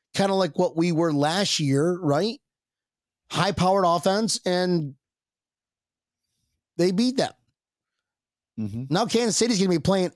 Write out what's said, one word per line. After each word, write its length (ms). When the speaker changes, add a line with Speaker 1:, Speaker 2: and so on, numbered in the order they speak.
Speaker 1:
kinda 220
like 220
what 180
we 160
were 220
last 460
year, 400
right? 400
High-powered 540
offense, 600
and 480
they 140
beat 260
them. 160
Speaker 2:
Mm-hmm. 300
Speaker 1:
Now 180
Kansas 280
City's 220
gonna 140
be 80
playing 360